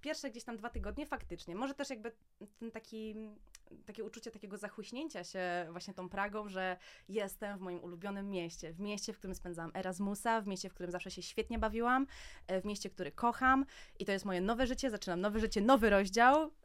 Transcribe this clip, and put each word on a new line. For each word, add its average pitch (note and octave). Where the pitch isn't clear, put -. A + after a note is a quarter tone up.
pierwsze D4
gdzieś A3+
tam A3+
dwa A3
tygodnie G#3
faktycznie. F3
Może C4
też C#4
jakby A3+
ten A3+
taki, A3
takie A3
uczucie A3
takiego G#3
zachłyśnięcia G#3
się F3+
właśnie F3+
tą F3+
Pragą, G#3
że F#3
jestem G3+
w F#3
moim F3+
ulubionym G3
mieście, E3+
w E3
mieście, G#3
w -
którym F#3+
spędzałam E3+
Erasmusa, G3
w G3+
mieście, F#3+
w -
którym F3
zawsze F3+
się F3+
świetnie A3+
bawiłam, A#3
e, F#3
w F#3
mieście, G#3
który -
kocham C4
i F#3
to G3+
jest G3
moje F#3
nowe A3+
życie, B3+
zaczynam F#3
nowe G#3
życie, A3
nowy A3+
rozdział. A#3